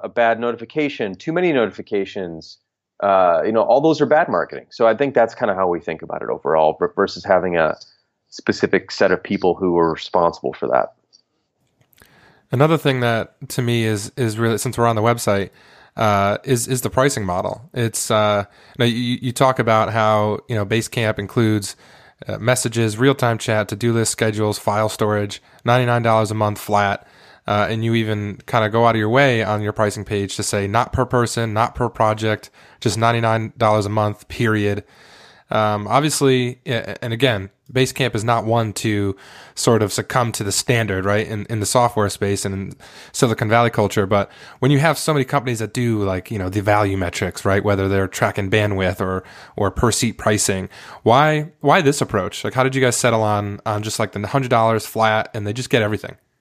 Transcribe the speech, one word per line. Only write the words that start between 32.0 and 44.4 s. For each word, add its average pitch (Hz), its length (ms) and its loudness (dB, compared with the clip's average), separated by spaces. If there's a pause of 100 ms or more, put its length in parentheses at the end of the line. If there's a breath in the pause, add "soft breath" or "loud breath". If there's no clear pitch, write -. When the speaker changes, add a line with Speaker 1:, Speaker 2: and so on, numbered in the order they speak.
Speaker 2:
just 110 160 0
ninety-nine 113 600 0
dollars 107 280 2
a 101 40 -4
month, 107 380 -2
period." 104 560 0 (640 loud breath)
Um, 107 380 0
obviously, 131 800 0
a-, 117 360 -6
and 117 120 -6
again, 113 360 -2 (220)
Basecamp 127 440 -2
is 104 80 -2
not 117 220 0
one 113 280 0
to 101 420 -2 (400 loud breath)
sort 113 260 4
of 104 120 0
succumb 117 400 -2
to 113 100 -6
the 98 80 -2
standard, 101 540 0
right, 104 220 0
in, 104 180 -8
in 110 160 -4
the 98 40 -2
software 117 440 2
space 101 360 -4
and 98 80 -4
in 95 200 -8 (400 loud breath)
Silicon 117 360 0
Valley 117 200 4
culture. 101 360 0
But 101 240 0 (300 loud breath)